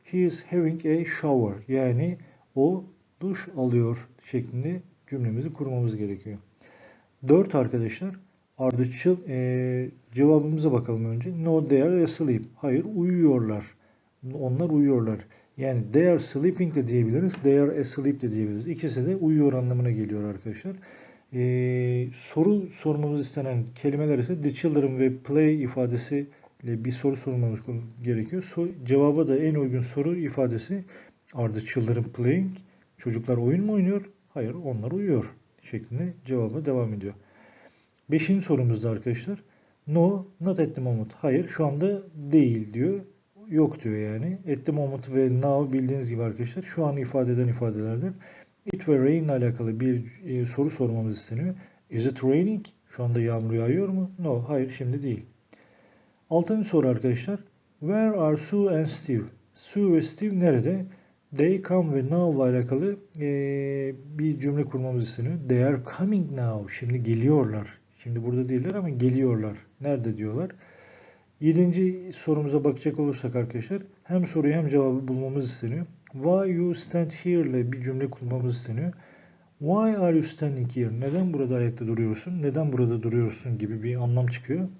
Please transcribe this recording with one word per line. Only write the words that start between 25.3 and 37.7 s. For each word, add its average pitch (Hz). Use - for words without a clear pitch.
ifadesiyle 123
bir 120
soru 135
sormamız 120
gerekiyor. 120
So-, 170
cevaba 143
da 135
en 156
uygun 127
soru 143
ifadesi 139
"Are 113
the 107
children 117
playing?" 147
"Çocuklar 117
oyun 151
mu 214
oynuyor?" 196
"Hayır, 123
onlar 131
uyuyor." 170
şeklinde 151
cevaba 127
devam 120
ediyor. 101